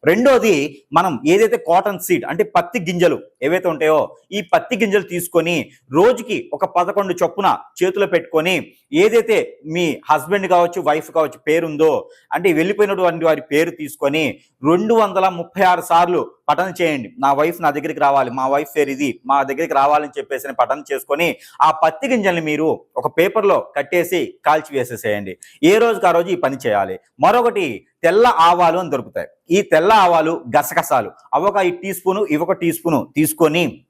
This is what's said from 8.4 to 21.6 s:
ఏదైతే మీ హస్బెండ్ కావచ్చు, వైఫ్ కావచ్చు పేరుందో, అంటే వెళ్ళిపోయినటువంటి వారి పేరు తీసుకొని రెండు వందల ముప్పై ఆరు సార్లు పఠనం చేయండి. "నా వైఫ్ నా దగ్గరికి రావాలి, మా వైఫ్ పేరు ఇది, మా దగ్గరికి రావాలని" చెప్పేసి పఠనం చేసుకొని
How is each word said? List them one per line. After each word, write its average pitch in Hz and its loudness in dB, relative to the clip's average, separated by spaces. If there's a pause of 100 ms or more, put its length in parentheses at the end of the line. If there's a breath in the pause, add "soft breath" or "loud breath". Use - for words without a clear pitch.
ఏదైతే 214 2
మీ 160 -4 (100)
హస్బెండ్ 170 -2
కావచ్చు, 175 0
వైఫ్ 151 -4
కావచ్చు 156 -2
పేరుందో, 156 0 (240 soft breath)
అంటే 175 0
వెళ్ళిపోయినటువంటి 180 0
వారి 156 2
పేరు 156 0
తీసుకొని 143 -4 (240 soft breath)
రెండు 180 2
వందల 190 2
ముప్పై 180 -4
ఆరు 180 2
సార్లు 170 0 (180)
పఠనం 170 0
చేయండి. 147 -2
"నా 135 2
వైఫ్ 165 0
నా 156 0
దగ్గరికి 143 -6
రావాలి, 139 2
మా 131 -4
వైఫ్ 143 -2
పేరు 143 2
ఇది, 139 -4
మా 139 2
దగ్గరికి 139 -4
రావాలని" 147 2
చెప్పేసి 135 -8
పఠనం 127 -2 (100)
చేసుకొని 139 -2 (240 loud breath)